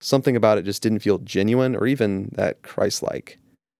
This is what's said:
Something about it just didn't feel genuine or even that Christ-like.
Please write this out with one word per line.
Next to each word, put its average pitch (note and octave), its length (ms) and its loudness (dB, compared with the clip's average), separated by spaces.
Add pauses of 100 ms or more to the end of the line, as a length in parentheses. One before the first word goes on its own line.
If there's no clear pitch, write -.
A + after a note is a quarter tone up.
Something C3+ 340 2
about G#2+ 240 4
it F2 60 -4
just G2 180 -6
didn't A2 180 0
feel G2+ 180 2
genuine A#2 580 0
or A2 100 0
even G#2 460 0
that - 300 -4
Christ-like. - 760 -6 (420)